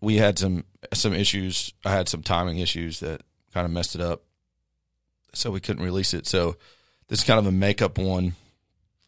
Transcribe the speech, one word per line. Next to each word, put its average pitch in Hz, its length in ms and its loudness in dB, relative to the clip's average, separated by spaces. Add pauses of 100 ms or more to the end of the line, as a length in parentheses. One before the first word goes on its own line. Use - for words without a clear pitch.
we 107 160 2
had 104 220 6
some, 92 260 0 (280)
some 104 220 2
issues. 92 580 0 (120)
I 95 80 0
had 95 160 2
some 82 140 -4
timing 87 360 0
issues 82 420 -4
that 80 220 -8 (320)
kinda 87 140 -2
messed 85 260 -4
it 87 60 -6
up. 85 220 -4 (1120)
So - 180 -4
we 95 100 -4
couldn't - 240 -4
release 92 280 0
it. 85 140 -4
So 85 300 0 (520)
this - 120 -2
is - 40 0
kind 113 140 6
of 104 80 2
a 92 60 2
makeup 98 460 2
one 92 360 0 (720)